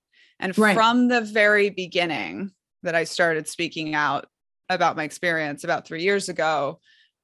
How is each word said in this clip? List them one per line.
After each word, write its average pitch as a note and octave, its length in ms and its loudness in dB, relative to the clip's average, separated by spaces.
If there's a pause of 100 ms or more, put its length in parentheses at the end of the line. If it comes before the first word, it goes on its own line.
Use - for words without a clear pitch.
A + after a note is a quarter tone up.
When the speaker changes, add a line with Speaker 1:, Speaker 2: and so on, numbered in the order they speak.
(380)
Speaker 1:
And F#3 180 -4
Speaker 2:
Right. G#3+ 200 6
Speaker 1:
from A#3+ 320 4
the A#3+ 120 4
very G#3 500 2
beginning E3+ 800 -4 (320)
that E3 100 -4
I E3 100 2
started D#3+ 440 0
speaking D#3+ 480 -6
out C#3+ 300 -2 (420)
about F3 280 0
my D#3 60 -4
experience D3+ 640 -4
about - 200 -2
three E3 180 -10
years G3 260 0
ago, D#3 500 -2 (460)